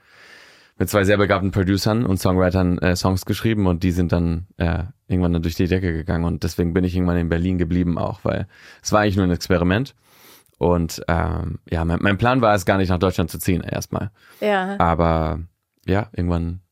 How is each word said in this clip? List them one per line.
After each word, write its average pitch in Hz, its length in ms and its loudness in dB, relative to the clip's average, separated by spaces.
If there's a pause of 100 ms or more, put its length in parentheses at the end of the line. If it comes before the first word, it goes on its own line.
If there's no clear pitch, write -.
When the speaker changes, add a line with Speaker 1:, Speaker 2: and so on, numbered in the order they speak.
(800)
Speaker 1:
mit 95 120 -2
zwei 101 140 2
sehr 104 140 4
begabten 98 340 0
Producern 104 540 0
und 95 120 0
Songwritern, 90 600 2
äh, 90 180 0
Songs 92 300 0
geschrieben 107 420 0
und 85 160 0
die 90 80 2
sind 87 180 0
dann, 85 360 0 (100)
äh, 85 280 -2 (220)
irgendwann 90 280 0
dann 82 80 0
durch 82 120 -2
die 92 140 0
Decke 92 240 0
gegangen 82 320 -2
und 85 180 -2
deswegen 87 320 -2
bin 92 80 2
ich 90 140 0
irgendwann 87 220 0
in 85 100 -2
Berlin 87 300 0
geblieben 87 400 0
auch, 98 260 -6
weil - 240 -4 (340)
es - 80 -10
war 107 120 4
eigentlich 101 140 0
nur 95 100 2
ein 87 40 2
Experiment. 90 640 0 (640)
Und, 85 520 0
ähm, 82 500 -2 (100)
ja, 82 160 -2
mein, 82 160 0
mein 98 160 2
Plan 123 240 2
war 107 140 4
es 98 100 0
gar 98 140 2
nicht, 95 100 2
nach 90 100 2
Deutschland 90 320 0
zu 85 80 -10
ziehen 87 240 0
erstmal. - 480 -6 (300)
Speaker 2:
Ja. 202 380 -2
Speaker 1:
Aber 82 600 2 (440)
ja, 98 280 0
irgendwann, 87 480 -2 (120)